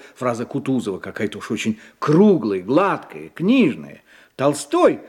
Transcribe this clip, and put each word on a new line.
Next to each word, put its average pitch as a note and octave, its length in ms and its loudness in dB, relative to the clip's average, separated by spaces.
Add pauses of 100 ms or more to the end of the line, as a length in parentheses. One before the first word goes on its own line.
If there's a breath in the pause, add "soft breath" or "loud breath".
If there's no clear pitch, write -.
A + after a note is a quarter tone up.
(140 loud breath)
фраза A#2+ 320 -4
Кутузова A#2 540 -4
какая-то G2+ 400 -6
уж - 100 -12
очень A2 300 -4 (180 loud breath)
круглая, D3 640 4
гладкая, C3 680 -2
книжная. D#3+ 760 0 (340 soft breath)
Толстой D3 720 0